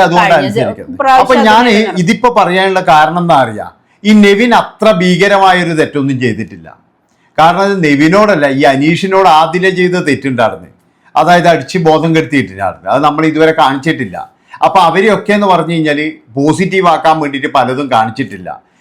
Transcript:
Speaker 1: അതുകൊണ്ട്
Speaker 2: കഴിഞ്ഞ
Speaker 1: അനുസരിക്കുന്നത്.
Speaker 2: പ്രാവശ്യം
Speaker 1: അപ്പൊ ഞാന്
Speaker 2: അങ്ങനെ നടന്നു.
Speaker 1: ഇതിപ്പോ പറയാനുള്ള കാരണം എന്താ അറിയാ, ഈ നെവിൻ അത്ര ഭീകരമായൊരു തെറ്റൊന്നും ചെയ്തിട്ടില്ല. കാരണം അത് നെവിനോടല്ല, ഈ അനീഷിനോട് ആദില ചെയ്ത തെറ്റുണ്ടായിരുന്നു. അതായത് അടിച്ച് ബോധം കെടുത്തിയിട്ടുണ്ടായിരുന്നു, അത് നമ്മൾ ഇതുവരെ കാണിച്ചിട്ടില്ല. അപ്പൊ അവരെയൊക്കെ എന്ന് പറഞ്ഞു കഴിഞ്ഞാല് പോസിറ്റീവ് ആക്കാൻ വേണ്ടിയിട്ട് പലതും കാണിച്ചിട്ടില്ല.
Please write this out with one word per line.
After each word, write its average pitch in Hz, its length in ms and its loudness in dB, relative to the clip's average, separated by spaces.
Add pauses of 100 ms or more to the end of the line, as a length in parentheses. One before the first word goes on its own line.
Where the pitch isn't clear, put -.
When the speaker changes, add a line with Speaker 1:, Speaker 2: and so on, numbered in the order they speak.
Speaker 1:
അതുകൊണ്ട് 175 260 0
Speaker 2:
കഴിഞ്ഞ 147 160 2
Speaker 1:
അനുസരിക്കുന്നത്. 107 540 -6
Speaker 2:
പ്രാവശ്യം 262 220 2
Speaker 1:
അപ്പൊ 254 120 2 (140)
ഞാന് 233 200 4
Speaker 2:
അങ്ങനെ 214 140 2
നടന്നു. 185 200 -4
Speaker 1:
ഇതിപ്പോ 226 360 0
പറയാനുള്ള 185 420 0 (120)
കാരണം 160 320 2
എന്താ 165 180 2
അറിയാ, 104 240 -6 (360)
ഈ 208 100 2 (120)
നെവിൻ 202 260 2 (100)
അത്ര - 260 -4 (160)
ഭീകരമായൊരു 180 760 2
തെറ്റൊന്നും 139 440 -4
ചെയ്തിട്ടില്ല. 101 420 -6 (720)
കാരണം 175 280 2
അത് 202 100 -2 (100)
നെവിനോടല്ല, 160 580 2 (140)
ഈ - 20 0 (120)
അനീഷിനോട് 175 680 0
ആദില 165 260 0 (140)
ചെയ്ത 180 300 0
തെറ്റുണ്ടായിരുന്നു. 117 600 -4 (460)
അതായത് 165 400 2
അടിച്ച് 139 220 -8 (120)
ബോധം 156 280 0
കെടുത്തിയിട്ടുണ്ടായിരുന്നു, 95 800 -4
അത് 139 120 0
നമ്മൾ 151 240 -2
ഇതുവരെ 160 320 0
കാണിച്ചിട്ടില്ല. 135 540 -4 (480)
അപ്പൊ 160 140 2 (100)
അവരെയൊക്കെ 196 500 0
എന്ന് 202 160 0
പറഞ്ഞു 165 220 -4
കഴിഞ്ഞാല് 151 340 -2 (240)
പോസിറ്റീവ് 156 600 0
ആക്കാൻ 160 280 0
വേണ്ടിയിട്ട് 139 360 -6
പലതും 131 380 -4
കാണിച്ചിട്ടില്ല. 104 540 -6 (300)